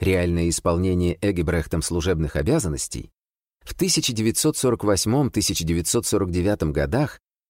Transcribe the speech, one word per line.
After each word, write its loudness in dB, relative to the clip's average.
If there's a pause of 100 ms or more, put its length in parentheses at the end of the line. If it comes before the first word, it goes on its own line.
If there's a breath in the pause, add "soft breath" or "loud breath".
реальное 2
исполнение 0
Эггебрехтом 0
служебных -2
обязанностей, -2 (480)
в -16
тысяча 0
девятьсот 0
сорок 0
восьмом, 2
тысяча 0
девятьсот 0
сорок 0
девятом 0
годах -2 (300)